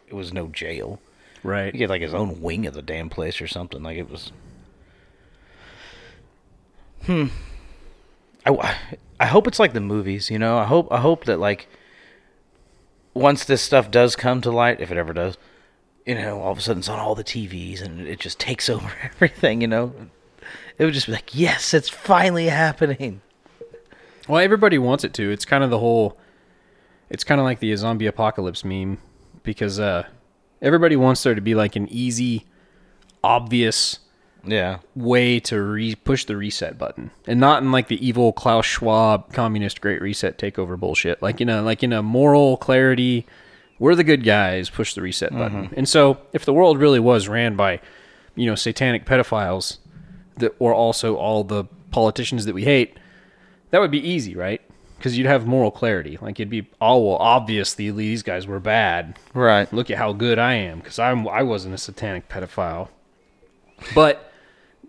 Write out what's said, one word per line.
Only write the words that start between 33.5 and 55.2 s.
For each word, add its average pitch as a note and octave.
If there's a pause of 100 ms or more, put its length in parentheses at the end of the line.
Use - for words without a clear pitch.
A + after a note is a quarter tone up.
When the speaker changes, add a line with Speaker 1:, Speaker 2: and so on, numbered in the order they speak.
Speaker 1:
Yeah. F#2+ (180)
Speaker 2:
way B2
to G#2+
re-, G#2+
push -
the G#2
reset G2+
button, - (140)
and A#2+
not C3+
in, C3+
like, B2+
the A2+
evil A#2+
Klaus A2+
Schwab A2
communist G#2+
Great G2+
Reset G2
takeover F#2
bullshit. E2+
Like, G#2+
in A#2+
a, A2
like, A2
in B2
a G#2+
moral C3+
clarity, B2 (520)
we're D3
the E3+
good D3
guys, F#2+
push -
the F#2
reset F2+
button. G#2
Speaker 1:
Mm-hmm. -
Speaker 2:
And C3+
so, C#3 (140)
if D#3
the C#3
world D#3+
really C#3
was A2+
ran A2+
by, F#2+ (540)
you A#2+
know, G#2+
satanic A#2+
pedophiles G#2 (600)
that A#2
were A#2
also A2+
all G#2
the G2+ (260)
politicians A2+
that G#2
we G2
hate, C3+ (720)
that F3+
would F#3
be D3
easy, B2
right? F#2 (400)
'Cause B2
you'd B2+